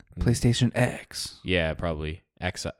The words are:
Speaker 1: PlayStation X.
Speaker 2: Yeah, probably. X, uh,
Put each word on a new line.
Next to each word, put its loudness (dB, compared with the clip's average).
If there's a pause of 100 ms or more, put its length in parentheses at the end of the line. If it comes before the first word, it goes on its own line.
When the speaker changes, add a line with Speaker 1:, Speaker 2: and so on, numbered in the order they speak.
(180)
Speaker 1:
PlayStation 4
X. -4
Speaker 2:
Yeah, 2
probably. -4 (180)
X, -4
uh, -6